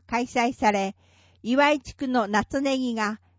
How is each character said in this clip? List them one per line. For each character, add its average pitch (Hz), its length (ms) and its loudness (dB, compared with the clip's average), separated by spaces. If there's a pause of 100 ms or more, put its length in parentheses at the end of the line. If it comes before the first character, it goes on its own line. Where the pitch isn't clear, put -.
開 240 180 -2
催 247 300 -2
さ 214 180 2
れ、 196 240 -2 (460)
岩 285 300 4
井 294 80 0
地 - 140 -16
区 277 140 -6
の 247 180 0
夏 214 360 -2
ネ 269 160 0
ギ 247 160 -2
が 214 260 -4 (180)